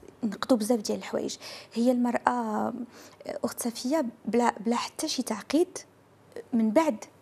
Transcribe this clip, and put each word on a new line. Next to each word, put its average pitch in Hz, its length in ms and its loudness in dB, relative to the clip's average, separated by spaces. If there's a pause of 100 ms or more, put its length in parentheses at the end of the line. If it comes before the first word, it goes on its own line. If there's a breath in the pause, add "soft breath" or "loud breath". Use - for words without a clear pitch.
(240)
نقدوا 226 320 2
بزاف 214 240 0
ديال 208 180 -2
الحوايج. - 380 -4 (380 loud breath)
هي 233 160 4
المرأة، 240 800 0 (540 loud breath)
أخت - 360 -4
صفية، 254 440 -2 (180)
بلا، 233 300 4 (120)
بلا 233 100 4
حتى - 320 -4
شي 262 140 -2
تعقيد 247 560 0 (760)
من 220 180 4
بعد 277 340 2 (180)